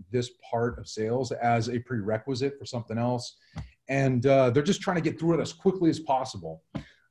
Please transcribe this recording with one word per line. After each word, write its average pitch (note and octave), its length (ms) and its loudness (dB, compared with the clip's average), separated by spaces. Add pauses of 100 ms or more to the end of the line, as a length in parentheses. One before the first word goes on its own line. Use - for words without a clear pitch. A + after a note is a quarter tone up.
(120)
this A#2+ 200 -2 (180)
part A#2+ 300 -2
of G#2+ 80 -14
sales A#2+ 440 -2
as A#2 380 0
a A#2+ 100 -2
prerequisite A#2+ 800 -2
for - 80 -16
something A2+ 320 -6
else. A#2+ 400 -2 (520)
And, C3 360 2
uh, C3+ 240 8
they're C#3 140 4
just G3+ 180 0
trying F#3 140 0
to E3 60 0
get D3+ 180 -2
through E3+ 200 2
it - 20 0
as - 120 -6
quickly F#3 360 2
as B2+ 100 0
possible. G#2 640 -4 (480)